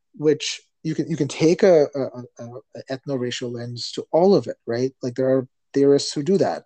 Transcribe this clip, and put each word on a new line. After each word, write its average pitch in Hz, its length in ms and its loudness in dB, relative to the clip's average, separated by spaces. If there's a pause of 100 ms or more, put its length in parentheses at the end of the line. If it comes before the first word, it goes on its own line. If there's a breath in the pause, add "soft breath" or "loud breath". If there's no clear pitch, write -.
(160)
which 147 460 -2 (200)
you 160 140 -6
can, 156 140 -4
you 170 60 -4
can 147 120 -2
take 170 340 2
a, 170 320 6
a, 139 60 -6
a, 123 460 -10 (300)
a 131 220 -10
ethno-racial 123 540 -6
lens 120 400 -10
to - 200 -10
all 185 220 6
of 123 140 2
it, - 180 -8
right? 123 280 -2 (100)
Like, 123 120 -6
there 131 140 0
are 131 180 2 (260)
theorists 139 400 4
who 151 100 -4
do 185 160 2
that. - 260 -2